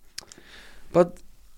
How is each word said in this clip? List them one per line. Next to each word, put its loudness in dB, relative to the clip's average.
But 8